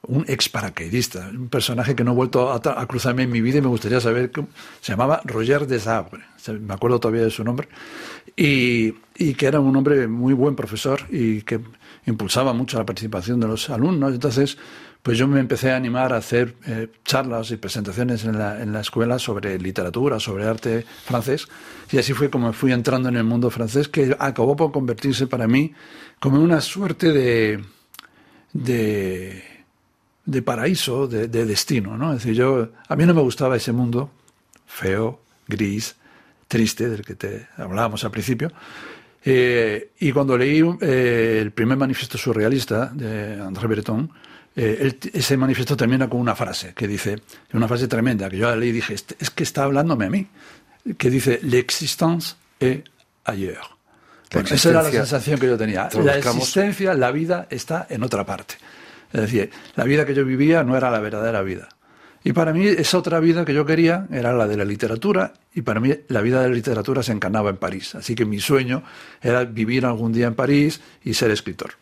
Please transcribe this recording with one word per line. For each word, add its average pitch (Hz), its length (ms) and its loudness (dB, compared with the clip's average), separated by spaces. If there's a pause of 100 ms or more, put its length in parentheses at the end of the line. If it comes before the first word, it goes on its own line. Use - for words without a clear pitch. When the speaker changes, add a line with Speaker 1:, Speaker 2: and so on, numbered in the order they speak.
Speaker 1:
un 135 200 0
ex 131 220 -2
paracaidista, 95 800 -6
un 123 180 -10
personaje 123 460 -2
que 123 80 0
no 123 100 2
he - 20 2
vuelto 127 360 2
a 120 80 -2
tra-, 139 160 0
a 120 120 -4
cruzarme 127 360 0
en 123 80 0
mi 117 100 2
vida 131 180 4
y - 20 4
me 135 60 2
gustaría 120 340 0
saber 120 300 0
cómo, 147 160 -6 (340)
se - 120 -6
llamaba 131 300 2
Roger 123 440 0
Desabre, 113 560 -2 (140)
se, - 160 -10
me 104 200 -8
acuerdo 120 260 2
todavía 113 220 2
de 113 80 4
su 113 140 -4
nombre, 120 260 -4 (640)
y, 123 600 2 (200)
y 151 200 0
que 143 100 0
era 143 140 4
un 135 160 4
hombre 135 320 4
muy 120 260 2
buen 135 220 2
profesor 135 460 -4 (100)
y 110 320 0
que 113 160 -4 (480)
impulsaba 117 460 0
mucho 123 260 -2
la 110 60 -2
participación 107 540 -4
de 113 80 2
los 110 220 -4
alumnos. 139 420 0
Entonces, 131 460 0 (460)
pues 117 160 0
yo 131 80 4
me 143 120 4
empecé 127 320 0
a 131 40 2
animar 127 380 0
a 120 40 0
hacer, 120 380 0 (100)
eh, 113 220 -6 (180)
charlas 117 460 -2
y 113 60 -6
presentaciones 107 680 -4
en 110 160 -2
la, 104 200 -4
en 107 140 -4
la 107 80 -4
escuela 117 380 0
sobre 101 400 -4
literatura, 98 600 -2
sobre 104 260 -4
arte 113 380 -2 (220)
francés, 123 420 -2 (440)
y 135 80 4
así 127 140 0
fue 135 180 0
como 120 220 0
fui 131 180 2
entrando 127 380 0
en 120 80 0
el 117 60 0
mundo 117 280 2
francés, 117 360 -2
que 139 320 2
acabó 135 360 0
por 151 160 0
convertirse 131 560 -2
para 120 200 0
mí 139 260 4 (460)
como 139 200 4
una 160 220 6
suerte 180 500 0
de, 113 520 2 (920)
de, 101 880 -2 (840)
de 135 180 0
paraíso, 131 640 -2
de, 117 200 -2
de 113 180 0
destino, 107 520 -2
¿no? 151 160 -2
Es 127 60 -2
decir, 110 160 -2
yo, 123 340 2 (180)
a 151 80 -2
mí 147 100 4
no 175 100 6
me 160 60 6
gustaba 131 340 2
ese 120 160 -2
mundo 120 400 0 (560)
feo, 107 540 -4 (260)
gris, 104 480 -4 (520)
triste, 113 420 0
del 104 140 -6
que 101 120 -14
te 104 320 -10 (100)
hablábamos 107 460 -2
al 110 80 -4
principio. 120 400 -4 (760)
Eh, 120 760 2
y 147 120 2
cuando 135 260 4
leí, 143 260 4 (180)
eh, 120 600 2
el 104 100 -2
primer 120 260 2
manifiesto 131 420 -2
surrealista 117 760 0
de 107 480 -8
André 95 260 -6
Breton, 110 440 -2 (440)
eh, 110 260 0
él, 135 180 0 (140)
ese 139 240 0
manifiesto 131 380 0
termina 127 320 2
con 120 120 -2
una 117 160 0
frase 95 400 -8
que 110 120 -4
dice, 101 320 -4 (340)
una 113 140 2
frase 120 200 0
tremenda, 113 420 0
que 92 80 -6
yo 110 100 2
la 117 80 2
leí 117 140 0
y 117 40 0
dije, 113 200 -4
"Este, - 240 -12
es - 140 -6
que - 100 -6
está 139 220 -2
hablándome 139 420 2
a 92 40 -4
mí", 190 180 -2 (680)
que 127 120 2
dice, 123 320 2
"L'existence 139 960 0 (240)
est 131 260 0 (400)
ailleurs". 95 440 -6 (640)
Speaker 2:
La - 100 2
Speaker 1:
Bueno, - 140 -2
esa - 140 6
era 165 120 8
la 151 60 2
Speaker 2:
existencia, 123 180 2
Speaker 1:
sensación 139 340 -2
que 127 80 2
yo 120 100 2
tenía. 107 260 -2
La - 60 -4
Speaker 2:
traduzcamos. 131 480 2
Speaker 1:
existencia, 190 560 0
la 127 180 2
vida, 170 380 -2
está 160 400 -6
en 143 140 -4
otra 101 220 -2
parte. - 300 -10 (560)
Es - 100 0
decir, 107 300 0 (240)
la - 80 0
vida 143 220 4
que 139 80 -2
yo 139 100 2
vivía 143 400 2
no 127 140 2
era 127 120 2
la 117 100 0
verdadera 107 420 -2
vida. 95 260 -6 (560)
Y - 80 2
para 160 220 2
mí, 180 120 2
esa 180 320 2
otra 170 220 0
vida 165 240 4
que 147 100 0
yo 147 120 2
quería 170 440 2
era 120 220 0
la 117 160 2
de 104 80 0
la 101 80 0
literatura, 113 720 -2 (200)
y 147 100 -4
para 110 180 0
mí 135 120 2 (140)
la 117 140 0
vida 127 200 2
de 127 80 2
la 127 60 2
literatura 120 480 -2
se 120 80 -2
encarnaba 104 380 0
en 95 80 -4
París. 92 380 -6
Así - 200 -6
que 113 100 2
mi 104 140 -4
sueño 131 440 0 (380)
era 123 220 2
vivir 117 420 0
algún 117 280 0
día 117 140 2
en 117 80 -2
París 143 440 2 (240)
y 113 100 -4
ser 113 180 2
escritor. 98 400 -6 (100)